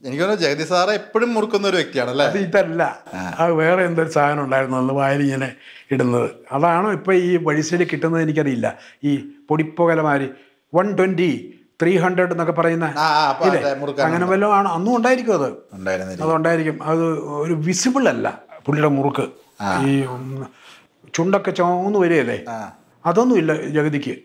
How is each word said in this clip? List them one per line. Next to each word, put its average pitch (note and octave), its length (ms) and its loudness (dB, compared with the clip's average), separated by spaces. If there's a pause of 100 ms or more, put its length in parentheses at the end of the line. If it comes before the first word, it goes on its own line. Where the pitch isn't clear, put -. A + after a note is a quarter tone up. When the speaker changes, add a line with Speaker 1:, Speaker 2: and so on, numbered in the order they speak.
Speaker 1:
എനിക്ക് C#3 160 -4
തോന്നുന്നു F#3 240 0
ജഗതി D3 180 0
സാറ് F3+ 260 2
എപ്പോഴും A3 440 -2
മുറുക്കുന്ന G#3 340 0
ഒരു F#3 80 0
വ്യക്തിയാണല്ലേ? C3+ 500 0
Speaker 2:
അത് F#3+ 120 -2
ഇതല്ല. E3 640 0 (120)
Speaker 1:
ആ. F2+ 240 -8
Speaker 2:
അത് E3+ 140 2
വേറെ E3+ 320 4
എന്തൊരു E3 240 0
സാധനം D3 360 2
ഉണ്ടായിരുന്നു C3 320 0
അന്ന് B2+ 180 0
വായിൽ C#3 260 0
ഇങ്ങനെ C3+ 360 -2 (340)
ഇടുന്നത്. B2 400 2 (220)
അതാണോ E3+ 400 2
ഇപ്പൊ F#3 200 -2
ഈ F3+ 240 2
വഴി D#3 240 0
സൈഡിൽ E3+ 320 -2
കിട്ടുന്നത് E3 300 0
എനിക്കറിയില്ല. C#3 560 -2 (260)
ഈ C#3+ 260 0 (180)
പൊടിപ്പുകല D#3 520 0
മാതിരി C#3+ 300 0 (440)
വൺ F#3+ 220 2
ട്വന്റി, F3 640 0 (220)
ത്രീ F3 160 4
ഹൺഡ്രഡ് F3+ 320 2
എന്നൊക്കെ E3 220 -2
പറയുന്ന E3 320 0
Speaker 1:
ആ, D3 180 -4
ആ, D3+ 260 2
അപ്പൊ C3+ 180 0
Speaker 2:
ഇല്ലേ? E3+ 140 2
Speaker 1:
അതെ, C#3 140 -2
മുറുക്കാൻ C#3 320 -2
Speaker 2:
അങ്ങനെ E3+ 180 0
Speaker 1:
ഉണ്ട്. F#3 80 0
Speaker 2:
വല്ലതും G3+ 240 2
ആണോ? G3 180 2
അന്നും G#3 220 0
ഉണ്ടായിരിക്കും A3+ 480 2
അത്. B2 80 -4 (200)
Speaker 1:
ഉണ്ടായിരുന്നില്ല. F#2+ 500 -6
Speaker 2:
അതുണ്ടായിരിക്കും. D#3+ 600 0
അത് D#3+ 220 0 (140)
ഒരു D3 340 -4
വിസിബിൾ F#3 560 0
അല്ല A#2 300 -2 (280)
പുള്ളിയുടെ D3 280 2
മുറുക്ക്. C#3 320 0 (340)
Speaker 1:
ആ. G2+ 260 0
Speaker 2:
ഈ, C#3 180 2
ഉം, C3 420 -10 (680)
ചുണ്ടൊക്കെ F#3+ 360 0
ചുവന്ന് F3+ 480 0
വരികയല്ലേ? C#3+ 500 2
Speaker 1:
ആ. A2 240 -10 (340)
Speaker 2:
അതൊന്നും A#3 320 4
ഇല്ല D#3 160 2
ജഗതിക്ക്. D3 720 -2